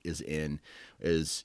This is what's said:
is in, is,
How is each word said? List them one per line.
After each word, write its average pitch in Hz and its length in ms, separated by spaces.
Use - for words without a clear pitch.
is 80 160
in, 76 400
is, 80 440